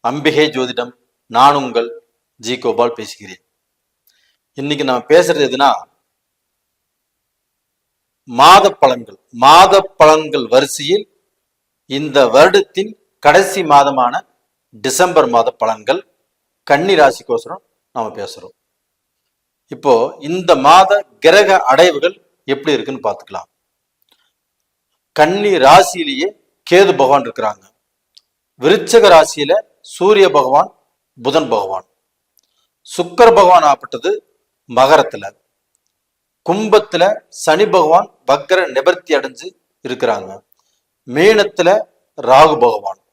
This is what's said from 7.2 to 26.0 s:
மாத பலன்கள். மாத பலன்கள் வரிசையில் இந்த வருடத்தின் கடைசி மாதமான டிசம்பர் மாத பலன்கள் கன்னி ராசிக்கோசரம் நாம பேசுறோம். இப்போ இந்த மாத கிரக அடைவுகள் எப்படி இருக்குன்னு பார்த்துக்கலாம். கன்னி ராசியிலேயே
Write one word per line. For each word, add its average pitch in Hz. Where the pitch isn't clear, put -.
மாத 185
பலன்கள். 123
மாத 190
பலன்கள் 151
வரிசையில் 147
இந்த 139
வருடத்தின் 190
கடைசி 190
மாதமான 139
டிசம்பர் 165
மாத 123
பலன்கள் 226
கன்னி 170
ராசிக்கோசரம் 135
நாம 110
பேசுறோம். 92
இப்போ 139
இந்த 175
மாத 190
கிரக 190
அடைவுகள் 165
எப்படி 139
இருக்குன்னு 123
பார்த்துக்கலாம். -
கன்னி 196
ராசியிலேயே 160